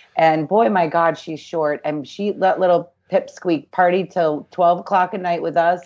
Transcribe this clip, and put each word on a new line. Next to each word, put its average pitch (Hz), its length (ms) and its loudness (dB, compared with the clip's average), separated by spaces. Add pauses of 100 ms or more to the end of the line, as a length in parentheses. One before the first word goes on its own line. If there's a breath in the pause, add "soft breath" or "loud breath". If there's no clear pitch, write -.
(160 loud breath)
And 160 320 2
boy, 220 220 2
my 180 180 2
God, 165 300 0
she's 156 240 -12
short. 151 420 -4
And 151 240 -6
she, 202 240 -6
that 180 280 0
little 175 320 2 (200)
pipsqueak, 180 580 -4
partied 180 420 0
till 156 400 -2
twelve 175 300 2
o'clock 185 320 -2
at 190 80 -8
night 175 200 -4
with 165 160 -4
us. 170 280 2